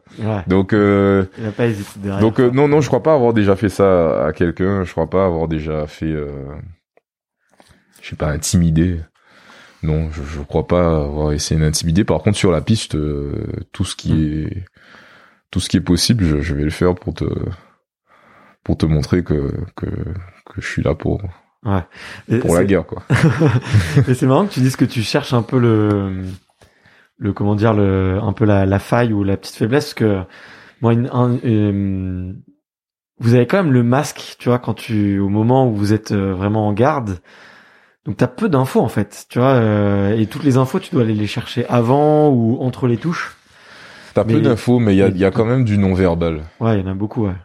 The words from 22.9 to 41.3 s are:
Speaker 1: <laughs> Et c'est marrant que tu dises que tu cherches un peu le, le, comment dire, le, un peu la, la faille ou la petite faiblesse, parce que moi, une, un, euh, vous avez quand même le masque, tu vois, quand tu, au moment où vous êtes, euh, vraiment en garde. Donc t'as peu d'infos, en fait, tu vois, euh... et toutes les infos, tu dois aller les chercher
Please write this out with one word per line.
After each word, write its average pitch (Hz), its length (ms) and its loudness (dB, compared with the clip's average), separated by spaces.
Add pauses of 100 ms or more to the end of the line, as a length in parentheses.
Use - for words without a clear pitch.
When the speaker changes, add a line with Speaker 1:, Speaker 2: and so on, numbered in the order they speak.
Speaker 1:
<laughs> 127 1000 2
Et 127 60 2
c'est 127 120 0
marrant 143 200 4
que 196 80 -6
tu 127 80 -2
dises 131 160 0
que 139 80 2
tu 120 160 -2
cherches 135 320 -2
un 120 80 2
peu 127 180 -2
le, 104 640 2 (960)
le, 101 160 -2
comment 104 220 0
dire, 110 180 2
le, 95 480 2
un 107 100 -2
peu 107 140 0
la, 98 200 4
la 98 140 2
faille 120 320 0
ou 101 140 0
la 98 100 0
petite - 200 -10
faiblesse, 135 320 0
parce - 60 -14
que 101 280 0 (600)
moi, 117 120 4
une, 120 180 0
un, 123 320 2
euh, 98 880 -2 (880)
vous 117 140 2
avez 123 120 6
quand 196 160 2
même 147 120 2
le 123 100 4
masque, 131 560 -2
tu - 80 -10
vois, 123 120 2
quand 120 140 -6
tu, 101 460 -2
au 98 80 0
moment 117 400 2
où 113 80 0
vous 101 160 0
êtes, 110 220 -2
euh, 98 200 0
vraiment 104 320 -2
en 104 60 0
garde. 113 480 -2 (840)
Donc 107 100 -8
t'as - 120 2
peu - 200 -4
d'infos, 135 320 0
en 143 80 2
fait, - 400 -6
tu - 120 -4
vois, 131 160 4
euh... 104 640 2
et 110 100 0
toutes 139 180 -8
les 127 100 4
infos, 131 240 0
tu - 120 -10
dois 131 100 2
aller 110 120 0
les 104 140 -2
chercher - 400 -6